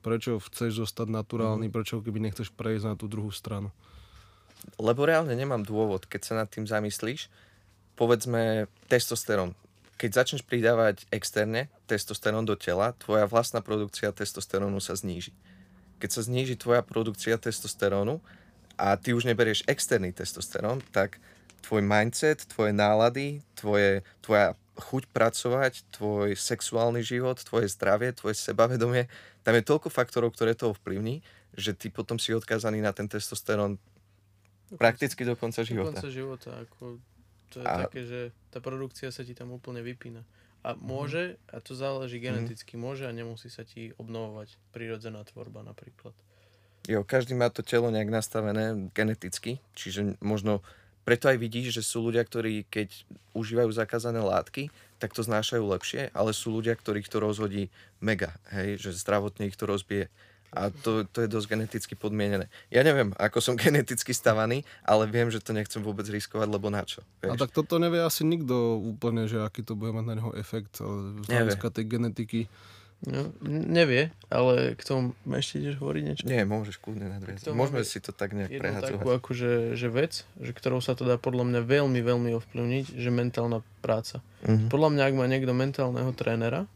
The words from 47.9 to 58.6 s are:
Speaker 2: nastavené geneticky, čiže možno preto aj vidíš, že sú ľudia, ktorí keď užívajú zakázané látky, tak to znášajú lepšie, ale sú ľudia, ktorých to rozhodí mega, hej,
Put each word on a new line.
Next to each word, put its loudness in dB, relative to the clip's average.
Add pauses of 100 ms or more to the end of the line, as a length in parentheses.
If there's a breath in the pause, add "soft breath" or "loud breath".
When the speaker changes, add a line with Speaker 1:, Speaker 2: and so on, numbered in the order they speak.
Speaker 2:
nastavené -2
geneticky, -4 (120)
čiže -4
možno 0 (440 loud breath)
preto 4
aj 6
vidíš, -4
že -4
sú -2
ľudia, 2
ktorí -4
keď -4 (440)
užívajú 2
zakázané -2
látky, 0 (240 soft breath)
tak -6
to -6
znášajú 0
lepšie, -2
ale 0
sú -4
ľudia, 0
ktorých -4
to -2
rozhodí -2 (320 soft breath)
mega, 0 (180)
hej, -4